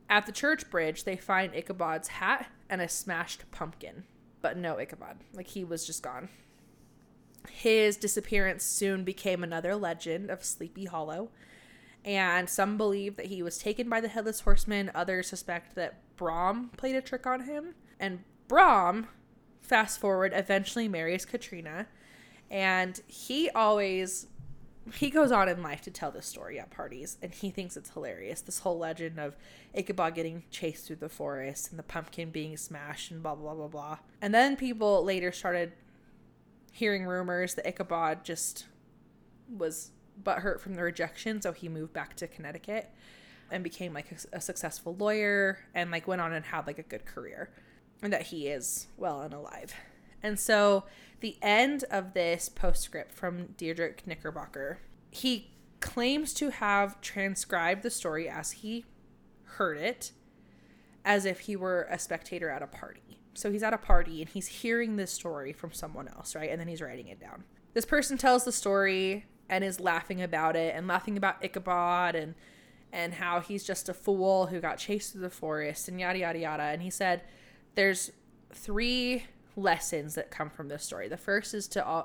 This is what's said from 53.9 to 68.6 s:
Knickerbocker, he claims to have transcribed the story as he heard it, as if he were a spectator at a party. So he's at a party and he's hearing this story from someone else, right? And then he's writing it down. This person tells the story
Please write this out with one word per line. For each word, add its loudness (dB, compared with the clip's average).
Knickerbocker, -8
he -2
claims 0
to 0
have 2
transcribed 0
the -2
story -2
as -6
he -8
heard 0
it, -4
as 6
if -2
he -4
were 0
a -2
spectator -6
at -4
a -6
party. -16
So -2
he's 0
at 2
a 2
party 8
and -6
he's -8
hearing 0
this -2
story -6
from -12
someone -10
else, -12
right? -4
And -4
then -6
he's -8
writing -10
it -16
down. -16
This 2
person 2
tells 6
the -2
story 2